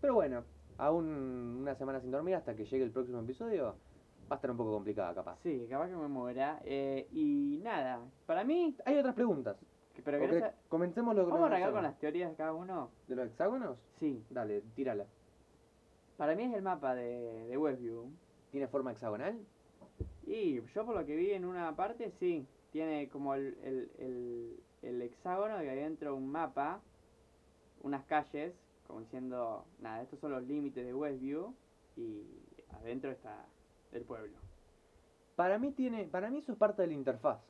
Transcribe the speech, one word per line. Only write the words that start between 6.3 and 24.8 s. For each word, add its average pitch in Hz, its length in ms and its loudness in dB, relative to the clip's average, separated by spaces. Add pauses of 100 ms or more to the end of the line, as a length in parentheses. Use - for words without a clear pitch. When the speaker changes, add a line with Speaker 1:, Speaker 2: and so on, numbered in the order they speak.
Speaker 2:
Eh, 135 480 0
y 147 500 4
nada, 139 380 0 (260)
para 165 160 2
mí 311 320 4 (100)
Speaker 1:
Hay 285 140 6
otras 262 160 4
preguntas. 147 420 2 (380)
Speaker 2:
que, - 80 -14
pero 143 140 2
Speaker 1:
¿O 147 40 6
Speaker 2:
querés 151 160 6
Speaker 1:
querés - 140 4
Speaker 2:
sa-, - 180 -18
Speaker 1:
comencemos 180 460 2
lo 190 100 8
que 175 60 4
Speaker 2:
¿vamos 170 160 6
a 285 40 8
Speaker 1:
nos - 20 6
Speaker 2:
arrancar 190 160 4
Speaker 1:
hacemos? 214 100 2
Speaker 2:
con 190 60 2
las 143 160 -2
teorías 160 300 0
de 156 60 -10
cada 160 160 0
uno? 170 380 -4 (160)
Speaker 1:
¿De 127 80 -2
los 123 140 0
hexágonos? 185 500 0 (220)
Speaker 2:
Sí. 135 280 0
Speaker 1:
Dale, 107 340 -2 (120)
tírala. 113 320 -2 (1080)
Speaker 2:
Para 151 180 2
mí 202 80 -2
es 247 120 -2
el 196 80 -2
mapa 147 340 0
de, 120 500 -6
de 123 100 -4
Westview. 123 540 -2 (400)
Speaker 1:
¿Tiene 139 160 -2
forma 135 240 0
hexagonal? 120 480 -4 (880)
Speaker 2:
Y 359 360 0
yo 208 220 -4
por 233 120 -2
lo 160 100 0
que 147 80 -2
vi 175 160 2
en 190 140 0
una 175 320 -2
parte, 226 420 -2
sí, 170 260 2 (280)
tiene 151 360 -2
como 139 260 -2
el, 135 280 -2
el, 131 360 -4
el, 120 640 -6 (220)